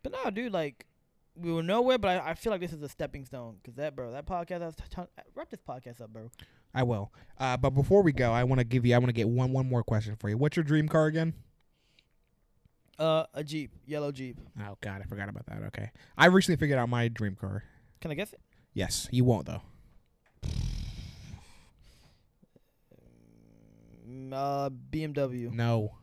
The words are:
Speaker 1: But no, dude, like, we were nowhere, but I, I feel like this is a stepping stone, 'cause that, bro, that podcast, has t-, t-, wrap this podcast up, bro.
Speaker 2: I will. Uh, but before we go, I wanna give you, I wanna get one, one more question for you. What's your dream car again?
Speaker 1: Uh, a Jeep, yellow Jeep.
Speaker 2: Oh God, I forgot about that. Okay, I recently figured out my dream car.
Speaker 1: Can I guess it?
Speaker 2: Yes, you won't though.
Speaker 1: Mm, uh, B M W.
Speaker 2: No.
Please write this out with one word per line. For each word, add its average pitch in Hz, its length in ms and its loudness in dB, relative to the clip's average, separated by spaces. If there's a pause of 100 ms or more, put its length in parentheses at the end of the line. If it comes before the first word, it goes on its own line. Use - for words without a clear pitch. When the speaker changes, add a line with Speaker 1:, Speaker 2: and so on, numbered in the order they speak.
Speaker 1:
But - 120 -8
no, 508 180 -4
dude, 226 200 -6
like, 156 360 -6 (480)
we 170 180 -4
were 165 80 0
nowhere, 240 380 2
but 185 200 2
I, 151 120 -4
I - 20 -4
feel - 180 -6
like 180 100 -2
this 165 120 -6
is 151 80 -12
a 143 80 -10
stepping 143 360 -10
stone, 117 380 -14
'cause 120 120 -20
that, 143 200 -6
bro, 123 160 -8
that 143 140 -12
podcast, 175 360 -6
has 165 140 -8
t-, - 140 -14
t-, 185 120 -10 (340)
wrap 320 160 -12
this 208 100 -14
podcast 123 400 -12
up, 110 100 -16
bro. 113 200 -14 (420)
Speaker 2:
I 131 80 0
will. 110 320 0 (240)
Uh, 127 200 0
but 131 140 4
before 143 300 6
we 165 100 6
go, 123 200 2
I 120 120 4
wanna 127 200 4
give 120 240 2
you, 120 80 8
I - 20 8
wanna 123 160 4
get 113 160 2
one, 127 220 2
one 131 180 0
more 120 140 2
question 110 320 0
for 104 140 -6
you. 110 80 0
What's 147 200 2
your 165 60 2
dream 151 240 4
car 156 180 4
again? 160 300 0 (1600)
Speaker 1:
Uh, 160 280 2 (100)
a 147 80 -6
Jeep, 147 280 -6 (140)
yellow 147 260 -4
Jeep. 131 280 -10 (200)
Speaker 2:
Oh 101 220 -10
God, 98 200 -8
I 98 40 -12
forgot 101 240 -8
about 101 160 -14
that. 104 220 -10
Okay, 104 240 -10 (260)
I 156 80 10
recently 180 320 8
figured 143 220 2
out 120 100 0
my 120 180 2
dream 110 280 -4
car. 98 280 -8 (380)
Speaker 1:
Can 165 80 -10
I 147 60 -6
guess 196 180 -8
it? - 80 -20 (320)
Speaker 2:
Yes, - 380 -4
you 123 120 2
won't 117 220 2
though. 82 160 -8 (4000)
Speaker 1:
Mm, 131 240 -12
uh, 139 360 -2
B 131 340 -6
M 151 100 -6
W. 123 400 -2
Speaker 2:
No. 117 500 0